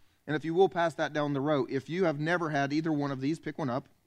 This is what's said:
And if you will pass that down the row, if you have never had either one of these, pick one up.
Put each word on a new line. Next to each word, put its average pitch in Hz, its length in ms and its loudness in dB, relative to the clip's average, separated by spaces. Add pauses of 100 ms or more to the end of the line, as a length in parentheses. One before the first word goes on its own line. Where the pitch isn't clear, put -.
(260)
And 147 100 0
if 139 80 -6
you 165 80 -4
will 185 160 6
pass 170 280 0
that 151 180 -2
down 147 180 0
the 135 80 0
row, 143 300 2
if 131 180 -4
you 180 160 0
have 147 160 0
never 165 300 0
had 139 200 0
either 156 220 0
one 143 180 0
of 131 120 -4
these, 156 160 -2
pick - 180 -10
one 127 140 -4
up. 139 180 -4 (180)